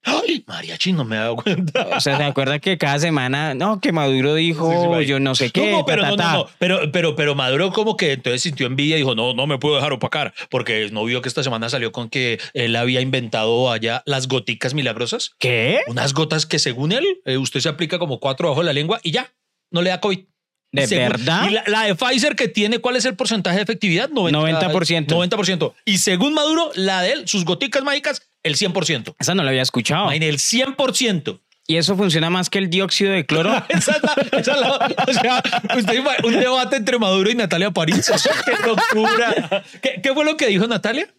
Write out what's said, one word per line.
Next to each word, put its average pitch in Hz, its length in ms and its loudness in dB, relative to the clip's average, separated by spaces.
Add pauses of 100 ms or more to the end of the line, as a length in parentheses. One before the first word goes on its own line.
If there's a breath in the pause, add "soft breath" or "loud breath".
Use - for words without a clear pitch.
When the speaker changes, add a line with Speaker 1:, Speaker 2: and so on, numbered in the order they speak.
Speaker 1:
Ay, 302 440 -2
mariachi, 170 460 -4
no 147 120 0
me 110 100 -4
he 107 40 -2
dado 117 160 -2
cuenta. 185 600 -2
Speaker 2:
O - 60 -2
sea, 143 160 0
¿se 147 60 0
acuerda 139 340 0
que 175 220 0
cada 143 180 0
semana, 143 560 0
no, 190 260 0
que 220 120 0
Maduro 143 420 2
dijo, 160 380 2
Speaker 1:
Sí, 170 260 2
sí, 151 60 2
sí. 139 80 0
Speaker 2:
yo 135 80 0
no 135 160 0
sé 131 100 2
Speaker 1:
No, 117 60 -2
Speaker 2:
qué, 202 220 2
Speaker 1:
no, - 120 2
pero 226 160 0
Speaker 2:
ta, 160 80 0
Speaker 1:
no, - 60 0
Speaker 2:
ta, 175 80 0
Speaker 1:
no, 165 220 2
Speaker 2:
ta? - 40 -20
Speaker 1:
no. - 80 -20
Pero, 180 340 0
pero, 165 240 0
pero 147 200 0
Maduro 139 360 0
como 214 260 0
que 151 160 2
entonces 127 280 -2
sintió 139 240 -2
envidia 143 300 0
y 156 60 2
dijo, 131 120 2
"No, 117 220 0
no 127 100 0
me 143 140 -2
puedo 147 160 2
dejar 139 180 0
opacar", 127 400 -4 (160 loud breath)
porque 110 420 -2
no 107 140 -4
vio 123 160 -2
que 127 80 -6
esta 135 140 -4
semana 117 260 -4
salió 113 220 -4
con 117 180 -10
que 120 300 -2 (160 loud breath)
él 117 220 0
había 127 240 2
inventado 123 680 0
allá 113 360 -2
las 131 200 -2
goticas 127 460 -2
milagrosas. 123 640 -4
Speaker 2:
¿Qué? 127 480 0
Speaker 1:
Unas 131 300 -2
gotas 156 320 0
que 160 100 -2
según 139 360 -2
él, 294 120 0 (200)
eh, 131 120 -2
usted 135 220 -2
se 156 100 0
aplica 160 300 -4
como 147 200 -4
cuatro 139 300 0
bajo 147 140 0
la 160 100 0
lengua 160 300 -2
y 165 80 -2
ya, 160 200 -4 (380)
no 175 140 0
le 185 80 2
da 180 100 -4
covid. 190 200 -2 (520)
Speaker 2:
¿De 139 140 2
Speaker 1:
Según 123 220 2
Speaker 2:
verdad? 160 400 0
Speaker 1:
Y 208 40 0
la, 220 140 0
la 220 160 2
de 202 120 2
Pfizer 254 420 2
que 262 100 0
tiene, 214 320 0
¿cuál 247 160 -2
es 233 80 0
el 247 140 -2
porcentaje 196 400 0
de 208 60 0
efectividad? 208 460 0
Noventa, 170 300 2
Speaker 2:
Noventa 160 320 2
por 170 140 0
ciento. 160 300 0
Speaker 1:
noventa 180 200 0
por 202 100 0
ciento. 165 380 -2
Y 196 140 2
según 202 360 2
Maduro, 311 420 0
la 190 260 0
de 190 100 0
él, 269 160 -4
sus 190 160 -2
goticas 262 400 -2
mágicas, 285 380 -2 (200)
el 151 140 -2
cien 202 160 0
por 165 140 0
ciento. 139 340 -4
Speaker 2:
Esa 139 160 0
no 185 80 2
la 135 60 0
había 131 140 2
escuchado. 147 500 0
Speaker 1:
En 160 100 0
el 151 160 0
cien 262 360 0
por 262 200 0
ciento. 180 460 -2 (260)
Speaker 2:
Y 160 80 0
eso 180 220 2
funciona 165 320 2
más 180 200 0
que - 80 -2
el 190 120 0
dióxido 190 420 0
de 175 140 0
cloro. 165 260 2
Speaker 1:
<laughs> 254 180 -2
Esa - 280 2
es 302 40 0
la, 277 380 2
esa 254 140 0
es 285 80 2
la, 262 340 0 (140)
o 262 40 2
sea, 240 300 2 (340)
usted 226 240 0
ima-, 262 240 0
un 233 140 4
debate 254 380 2
entre 247 200 0
Maduro 190 320 2
y 233 60 2
Natalia 190 360 0
París. 165 380 0
O 440 80 4
sea, 571 140 0 (140)
qué 571 80 0 (120)
locura. 226 960 2 (180)
¿Qué, 254 200 -2
qué 269 120 0
fue 294 100 2
lo 311 140 0
que 294 100 2
dijo 202 200 4
Natalia? 240 520 -2